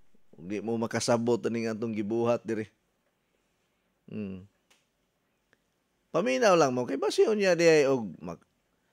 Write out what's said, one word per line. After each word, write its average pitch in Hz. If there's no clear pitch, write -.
Di 92
mo 113
makasabot 117
aning 113
atong 107
gibuhat 117
diri. 107
Hmm. 95
Paminaw 226
lang 147
mo 123
kay 277
basi 381
unya 196
di 170
ay 151
og 110
mag-, 85